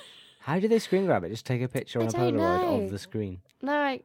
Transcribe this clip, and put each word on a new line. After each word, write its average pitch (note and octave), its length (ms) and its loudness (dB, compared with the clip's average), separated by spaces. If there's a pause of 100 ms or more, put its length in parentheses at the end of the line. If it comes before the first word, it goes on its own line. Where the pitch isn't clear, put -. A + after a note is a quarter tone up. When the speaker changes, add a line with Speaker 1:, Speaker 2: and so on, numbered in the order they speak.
(140)
Speaker 1:
<laughs> - 260 -20
Speaker 2:
How E3 200 -2
do G#3+ 80 4
they A3+ 100 4
screen F#3+ 280 0
grab G#2+ 180 2
it? E2+ 60 -6
Just A2 140 -8
take B2 180 -2
a B2+ 60 -2
picture - 300 -6
Speaker 1:
I A2+ 40 2
Speaker 2:
on A2+ 60 0
a A2+ 40 -2
Speaker 1:
don't A#2 240 2
Speaker 2:
Polaroid F4 240 2 (180)
Speaker 1:
know. - 60 -2
Speaker 2:
of F#2+ 80 -6
the G2+ 80 -4
screen? F#2+ 400 -6 (220)
Speaker 1:
No, C4+ 100 -2
like, C#4+ 320 -2